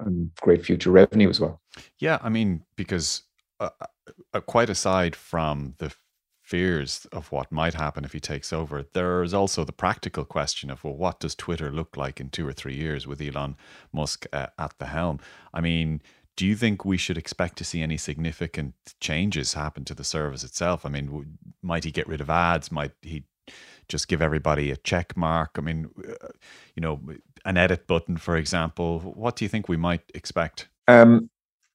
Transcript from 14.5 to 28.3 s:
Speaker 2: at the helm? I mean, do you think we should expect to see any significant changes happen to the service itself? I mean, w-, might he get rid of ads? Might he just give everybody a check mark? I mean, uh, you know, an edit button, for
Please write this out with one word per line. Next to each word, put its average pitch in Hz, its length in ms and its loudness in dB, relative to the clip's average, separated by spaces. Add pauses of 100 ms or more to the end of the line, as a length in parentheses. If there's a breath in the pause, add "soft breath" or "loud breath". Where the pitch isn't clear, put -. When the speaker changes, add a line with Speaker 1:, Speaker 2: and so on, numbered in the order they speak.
Speaker 2:
at 76 200 -8
the 67 80 -10
helm? 78 320 -2 (340 soft breath)
I 85 80 -6
mean, 82 400 0 (360)
do 92 100 0
you 147 80 4
think 113 300 0
we 95 140 2
should 87 200 -4
expect - 380 -4
to - 80 -10
see 85 180 -6
any 80 140 -2
significant 78 760 -6 (260)
changes 80 540 -2
happen 76 320 -8
to - 80 -12
the 69 100 -14
service 71 400 -4
itself? 85 400 -2
I 71 60 -6
mean, 71 160 -6
w-, 71 200 -10 (360)
might 85 200 -2
he 82 80 -6
get 76 160 -4
rid 78 140 -6
of 73 100 -8
ads? 85 400 2
Might 73 300 -6
he 78 240 -12 (640 soft breath)
just - 200 -6
give 85 120 0
everybody 76 500 2
a 67 60 -4
check - 400 -4
mark? 80 400 0
I - 60 -4
mean, 80 260 -6 (180)
uh, - 220 -14 (460 soft breath)
you 85 80 -6
know, 78 180 -4 (460)
an 95 100 2
edit 90 300 4
button, 85 320 0
for 85 180 0